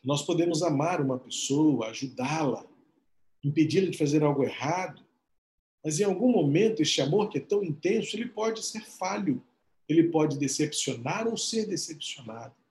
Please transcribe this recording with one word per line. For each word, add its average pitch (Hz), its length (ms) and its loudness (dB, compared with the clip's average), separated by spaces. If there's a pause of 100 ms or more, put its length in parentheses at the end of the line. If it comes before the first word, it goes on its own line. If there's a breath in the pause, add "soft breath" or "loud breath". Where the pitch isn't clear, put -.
Nós 143 220 -2
podemos 165 400 0
amar 160 380 0
uma 131 180 -2
pessoa, 139 680 0
ajudá-la, 127 760 -4 (760)
impedi-la 156 480 2
de - 60 -8
fazer 151 260 2
algo 139 200 2
errado, 160 600 -4 (800)
mas 156 160 -2
em 208 60 4
algum 202 260 4
momento 165 500 4
este 151 200 2
amor 190 260 2
que 147 100 -6
é 135 40 -2
tão 202 200 0
intenso, 196 540 -2
ele 233 140 -8
pode 220 340 -4
ser - 220 -10
falho, 185 580 -4 (460)
ele 165 160 6
pode 156 320 2
decepcionar 143 920 -4
ou 226 80 -2
ser 220 320 -4
decepcionado. 120 880 -10 (160)